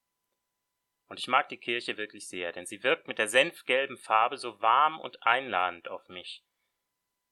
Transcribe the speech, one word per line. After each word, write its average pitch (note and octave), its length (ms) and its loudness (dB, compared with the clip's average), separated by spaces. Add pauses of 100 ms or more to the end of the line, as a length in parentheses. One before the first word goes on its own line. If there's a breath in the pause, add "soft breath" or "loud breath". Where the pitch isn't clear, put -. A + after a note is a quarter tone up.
(1080)
Und G2 120 -16
ich - 100 -10
mag D3+ 200 2
die B2+ 100 -12
Kirche A#2+ 380 -4
wirklich G#2 320 -10
sehr, F2+ 240 -8
denn F2+ 140 -12
sie G2+ 160 -14
wirkt C#3 260 0
mit B2+ 100 -10
der A2 100 2
senfgelben C3 680 2
Farbe A#2 400 2
so A2+ 240 -10
warm C#3+ 360 4
und - 260 -14
einladend F#2+ 640 0
auf - 200 -12
mich. - 360 -14 (880)